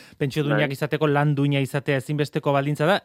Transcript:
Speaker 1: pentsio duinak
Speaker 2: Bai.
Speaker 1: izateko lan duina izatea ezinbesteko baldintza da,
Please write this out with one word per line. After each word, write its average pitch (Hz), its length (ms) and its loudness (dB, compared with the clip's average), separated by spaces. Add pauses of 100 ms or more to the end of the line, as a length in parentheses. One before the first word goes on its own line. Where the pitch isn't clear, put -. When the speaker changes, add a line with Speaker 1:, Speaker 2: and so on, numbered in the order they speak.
(180)
Speaker 1:
pentsio 147 240 -2
duinak 147 260 0
Speaker 2:
Bai. 139 40 -6
Speaker 1:
izateko 151 340 -2
lan 143 280 2
duina 139 260 2
izatea 139 360 -2
ezinbesteko 147 560 -2
baldintza 147 340 0
da, 190 180 2